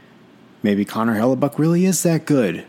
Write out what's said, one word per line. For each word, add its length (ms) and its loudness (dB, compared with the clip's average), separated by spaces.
maybe 220 0
Connor 340 -2
Hellebuyck 400 0
really 280 2
is 180 0
that 220 0
good. 420 0